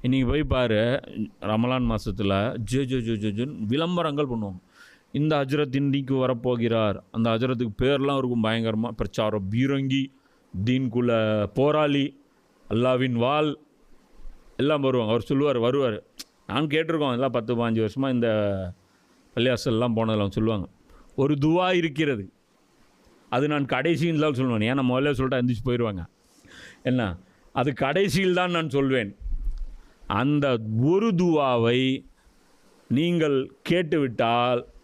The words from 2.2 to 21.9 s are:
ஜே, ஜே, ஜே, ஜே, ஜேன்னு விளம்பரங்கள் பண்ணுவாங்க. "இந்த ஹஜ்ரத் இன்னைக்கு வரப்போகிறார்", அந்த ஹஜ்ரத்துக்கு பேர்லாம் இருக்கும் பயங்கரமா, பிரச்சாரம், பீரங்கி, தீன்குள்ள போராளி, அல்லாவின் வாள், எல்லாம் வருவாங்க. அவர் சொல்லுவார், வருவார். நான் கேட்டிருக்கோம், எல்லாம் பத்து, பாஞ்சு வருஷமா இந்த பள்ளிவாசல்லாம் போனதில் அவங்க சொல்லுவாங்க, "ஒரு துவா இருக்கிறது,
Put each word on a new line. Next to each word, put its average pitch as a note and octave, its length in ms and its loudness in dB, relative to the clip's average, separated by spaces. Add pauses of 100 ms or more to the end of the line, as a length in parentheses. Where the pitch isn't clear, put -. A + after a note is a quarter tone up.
ஜே, B2 280 -2
ஜே, B2+ 140 -2
ஜே, A2+ 140 -2
ஜே, G#2+ 160 -2
ஜேன்னு A#2 360 -4
விளம்பரங்கள் D3+ 640 0
பண்ணுவாங்க. G#2 320 -6 (520)
"இந்த D3 340 0
ஹஜ்ரத் C#3+ 300 -2
இன்னைக்கு C3+ 520 0
வரப்போகிறார்", A#2 720 0 (120)
அந்த A2+ 180 0
ஹஜ்ரத்துக்கு A#2+ 420 0 (100)
பேர்லாம் C#3 360 2
இருக்கும் A#2+ 260 0
பயங்கரமா, A2+ 440 0
பிரச்சாரம், G#2+ 640 -4
பீரங்கி, C3+ 540 0 (600)
தீன்குள்ள A#2 800 2 (100)
போராளி, C#3+ 680 2 (500)
அல்லாவின் B2+ 420 2
வாள், C#3 460 0 (1000)
எல்லாம் C#3+ 240 2
வருவாங்க. B2 300 2
அவர் A2+ 140 0
சொல்லுவார், C#3 320 2
வருவார். B2 460 0 (440)
நான் C#3 200 -2
கேட்டிருக்கோம், D#3 440 0
எல்லாம் B2 200 0
பத்து, A#2+ 240 -2
பாஞ்சு A2+ 340 0
வருஷமா C3+ 220 -2
இந்த A#2+ 160 2 (1080)
பள்ளிவாசல்லாம் A#2+ 580 0
போனதில் A2 260 0
அவங்க G2 100 0
சொல்லுவாங்க, A2 380 -2 (480)
"ஒரு C#3+ 260 2
துவா F3+ 320 2
இருக்கிறது, C#3+ 580 -2 (1000)